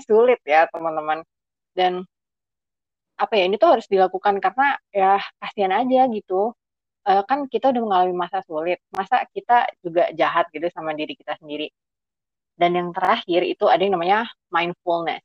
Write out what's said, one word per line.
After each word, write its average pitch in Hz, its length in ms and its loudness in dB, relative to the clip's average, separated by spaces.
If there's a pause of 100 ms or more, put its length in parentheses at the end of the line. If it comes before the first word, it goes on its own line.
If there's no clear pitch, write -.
sulit 233 400 4
ya, 160 240 4
teman-teman. 156 540 -6 (500)
Dan, 180 300 -2 (1120)
apa - 160 -2
ya, 196 160 4
ini 214 80 -2
tuh 330 160 6
harus 226 160 -2
dilakukan 190 480 0
karena 190 400 0 (160)
ya 196 240 4 (240)
kasihan 190 320 -2
aja 254 320 2
gitu. 208 480 -4 (540)
Eh, 196 180 2
kan 277 240 -4
kita 254 240 0
udah 240 80 -2
mengalami 185 320 0
masa 180 320 -6
sulit, 170 320 -4 (160)
masa 196 400 -2
kita 240 320 0 (160)
juga 170 320 0
jahat 160 400 0
gitu 160 160 -4
sama 160 240 -8
diri 151 240 -8
kita 147 220 -10
sendiri. 151 260 -10 (880)
Dan 175 240 0
yang 175 160 -6
terakhir 185 480 0
itu 190 240 -2
ada 170 160 2
yang 196 160 0
namanya 202 300 0 (180)
mindfulness. 170 760 -4